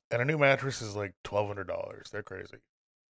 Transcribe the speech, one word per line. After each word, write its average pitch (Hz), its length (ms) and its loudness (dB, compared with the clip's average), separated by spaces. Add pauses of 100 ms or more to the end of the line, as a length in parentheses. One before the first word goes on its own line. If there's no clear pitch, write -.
(100)
and 120 120 2
a - 20 2
new 156 140 2
mattress 135 440 4
is, 104 120 -6
like, 101 180 -4 (120)
twelve 104 240 2
hundred 98 200 -6
dollars. - 440 -6
They're 104 100 -6
crazy. - 360 -12 (520)